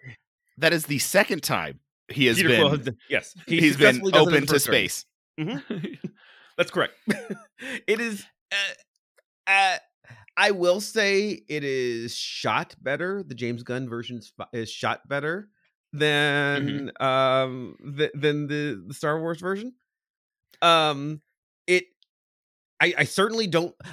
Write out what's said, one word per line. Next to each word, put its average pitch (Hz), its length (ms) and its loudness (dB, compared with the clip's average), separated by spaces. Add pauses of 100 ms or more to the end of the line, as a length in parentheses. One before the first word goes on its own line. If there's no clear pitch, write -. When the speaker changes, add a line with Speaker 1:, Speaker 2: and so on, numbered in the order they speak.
(600)
Speaker 1:
that 160 140 4
is 160 120 0
the 143 140 0
second - 440 2
time 82 360 -4 (300)
he - 180 2
has - 100 4
Speaker 2:
Peter 180 120 4
Speaker 1:
been, 117 120 6
Speaker 2:
Quill 143 80 6
has 143 160 0
done, 131 120 -8 (120)
yes, - 260 -4 (100)
he 165 140 0
Speaker 1:
he's 151 160 6
been 143 200 8
Speaker 2:
successfully 233 180 -2
does 160 80 10
it - 0 -
in 156 80 6
Speaker 1:
open 151 120 4
Speaker 2:
the 139 60 -4
Speaker 1:
to 143 60 2
Speaker 2:
first 139 140 2
Guardians. 104 260 2
Speaker 1:
space. - 120 -10 (340)
Speaker 2:
Mm-hmm. 190 680 -8 (200)
<laughs> - 300 -20
That's 175 140 -2
correct. 156 220 -2 (140)
<laughs> - 800 -8
It 220 120 2
is, 226 240 -6 (280)
uh, - 1000 -8
uh, 196 260 4 (600)
I 202 140 4
will 180 300 2
say 202 680 0
it 151 140 -6
is 123 520 -4
shot - 680 -4
better. 180 420 -6
The 143 120 -12
James 120 280 -6
Gunn 123 260 -6
version 117 300 -10
is - 180 -20
fi-, - 160 -10
is 113 180 -6
shot - 360 -4
better 151 420 -6 (440)
than, 143 960 0 (100)
Speaker 3:
Mm-hmm. - 60 -2
Speaker 2:
um, 131 680 0 (220)
th-, 151 160 0
than 147 340 0
the, 143 400 -6
the 139 60 -14
Star 156 260 -4
Wars 165 220 -6
version. 196 320 -6 (880)
Um, 151 600 2 (460)
it, 180 180 2 (960)
I, 170 200 2
I 147 60 4
certainly 220 420 0
don't, 170 260 0 (200)